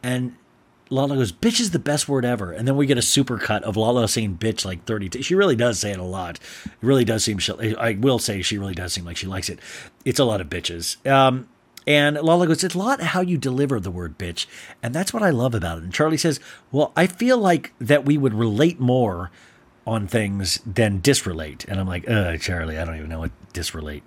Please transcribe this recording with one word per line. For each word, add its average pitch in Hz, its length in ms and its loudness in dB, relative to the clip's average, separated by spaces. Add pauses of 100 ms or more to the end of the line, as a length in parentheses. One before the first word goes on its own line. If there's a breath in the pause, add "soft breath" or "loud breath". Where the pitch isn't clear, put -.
And 127 320 -4 (540)
Lala 139 260 0
goes, 123 160 2
"Bitch 233 300 0
is 220 100 0
the 170 80 -2
best 143 300 -2
word 135 160 0
ever." 110 260 -2
And 104 160 -4
then 135 100 2
we 143 100 4
get 135 120 4
a 120 40 0
super 127 360 2
cut 107 240 -2
of 104 140 -2
Lala 113 320 4
saying 101 300 -2
"bitch" 110 260 -2
like 92 200 -6
thirty 104 240 -4
t-, - 140 -8
she - 120 0
really 190 220 4
does 113 220 2
say 104 140 -4
it 92 80 -8
a 90 40 -8
lot. 90 360 -8 (240 loud breath)
It - 160 -12
really 127 240 4
does 110 180 2
seem, 104 160 -2
she, 110 380 -2
I 117 160 0
will 120 260 2
say 101 240 -4
she 104 160 -2
really 98 160 -6
does 87 180 -6
seem 90 120 -6
like 85 120 -10
she 92 100 -8
likes 92 220 -6
it. 90 100 -10 (460 loud breath)
It's 127 140 0
a 143 60 4
lot 110 160 0
of 76 80 -8
bitches. 85 580 -6
Um, 131 420 4 (380)
and 147 340 4
Lala 170 260 4
goes, 160 160 2
"It's 180 120 -2
a 175 40 -2
lot 247 220 0
how 180 220 -2
you 180 160 0
deliver 131 420 0
the 92 100 -6
word 85 280 -8
bitch. 87 280 -6 (360 loud breath)
And 123 120 -6
that's 185 200 -2
what 220 80 -2
I 190 80 4
love 123 240 2
about 85 240 -2
it." 80 60 -12
And 92 100 -10
Charlie 156 240 2
says, 156 220 0 (300 loud breath)
"Well, 139 240 2
I 170 120 4
feel 240 320 2
like 180 420 2
that 131 240 4
we 147 140 4
would 131 160 2
relate 117 440 2
more 117 520 2 (560 soft breath)
on 110 200 -2
things 98 600 0
than 104 340 2
disrelate." 82 680 0
And 95 140 -4
I'm 92 80 -2
like, 90 200 -6
"Uh, 95 280 2
Charlie, 80 420 -4
I 82 60 -4
don't 82 120 -8
even 78 120 -10
know 80 120 -8
what 80 100 -4 (220)
disrelate 76 540 -8